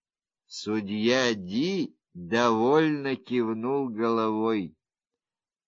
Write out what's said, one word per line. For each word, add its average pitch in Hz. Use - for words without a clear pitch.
Судья 110
Ди 123
довольно 123
кивнул 120
головой. 110